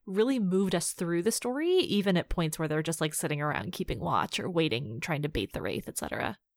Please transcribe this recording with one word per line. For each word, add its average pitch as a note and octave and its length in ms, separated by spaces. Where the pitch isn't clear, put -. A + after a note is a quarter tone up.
really A3 340
moved F#3+ 340
us E3+ 200
through E3+ 300
the A3 80
story, C#4 380
even G3+ 480
at - 120
points D#3+ 280
where D#3+ 100
they're D3+ 140
just, D#3+ 200
like, D#3 120
sitting D3 280
around D3+ 320
keeping - 260
watch D3+ 400
or - 100
waiting, C#3+ 500
trying D3 220
to D3 80
bait G#2 240
the - 80
Wraith, - 260
et - 100
cetera. - 400